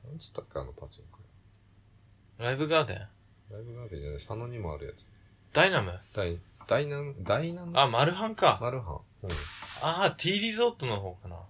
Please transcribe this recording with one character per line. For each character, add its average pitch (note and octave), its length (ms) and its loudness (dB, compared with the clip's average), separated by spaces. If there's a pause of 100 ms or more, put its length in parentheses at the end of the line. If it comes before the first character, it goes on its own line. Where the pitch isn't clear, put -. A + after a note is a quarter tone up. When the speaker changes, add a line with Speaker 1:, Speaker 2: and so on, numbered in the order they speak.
Speaker 1:
な C#3 60 -12
ん D#3+ 40 -10
つ - 120 -12
っ - 20 -16
た - 120 -8
っ - 80 -18
け、 C#2 80 -6
あ C2+ 40 -6
の C2 100 -10
パ - 140 -14
チ - 140 -18
ン - 100 -20
コ - 80 -20 (1200)
屋。 A#2 60 -4
Speaker 2:
ラ B2 60 2
イ C3+ 40 0
ブ D3+ 120 -2
ガ D#3 160 6
ー - 20 2
デ G2 80 -6
ン？ G2 40 -6
Speaker 1:
ラ G2+ 100 -10 (520)
イ A2+ 40 -12
ブ A#2 120 -12
ガ A#2+ 100 -12
ー G#2 40 -14
デ D2 80 -10
ン C#2+ 40 -8
じ C#2+ 60 -8
ゃ - 20 -6
な D2 60 -6
い、 C#2+ 40 -10
佐 - 120 -10
野 A#2 160 -6
に A#2+ 120 -8
も E2 140 -4
あ D2 40 -8
る - 100 -10
や - 60 -12
つ。 - 140 -20 (460)
Speaker 2:
ダ D#3+ 120 8
イ F#3+ 60 4
ナ C#3+ 100 4
ム？ F2+ 180 -4 (140)
Speaker 1:
ダ G2 120 0
イ-、 E2+ 140 -2 (280)
ダ A#2 120 4
イ D3 60 0
ナ C#3+ 160 -4
ム、 C#3+ 200 -8
ダ G#2 220 2
イ E3+ 100 -2
ナ F3 120 -10
ム？ E3+ 120 0
Speaker 2:
あ、 C3+ 100 8
マ A#2+ 180 4
ル E3+ 60 4
ハ G3+ 160 -4
ン A3 80 -6
か。 A#2+ 260 6
Speaker 1:
マ A#2 100 -2
ル C3 100 -6
ハ F2 100 -8
ン。 C#2+ 80 -8 (240)
う G2 40 -8
ん。 F2 40 -6 (500)
Speaker 2:
あ E3+ 320 4
ー、 - 20 -12
T F#3+ 240 2
リ A3 140 0
ゾ A#3 160 4
ー A#3 60 -4
ト C3+ 100 -6
の G#2 160 -2
方 F#2 140 -6
か - 120 -16
な。 F2 120 -10 (100)